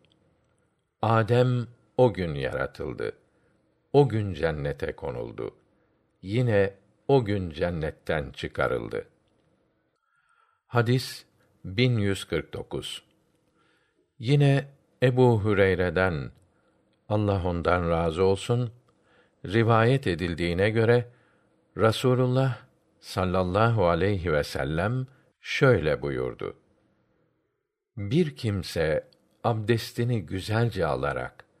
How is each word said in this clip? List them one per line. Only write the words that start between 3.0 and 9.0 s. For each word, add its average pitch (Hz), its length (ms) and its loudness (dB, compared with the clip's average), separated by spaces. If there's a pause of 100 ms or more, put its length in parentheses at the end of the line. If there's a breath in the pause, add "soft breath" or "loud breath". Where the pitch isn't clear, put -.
O 139 160 6
gün 104 240 -2
cennete 76 640 -4
konuldu. 58 600 -10 (640)
Yine 101 520 2 (340)
o 135 180 4
gün 98 240 -2
cennetten 78 800 -4
çıkarıldı." 58 760 -4 (1600)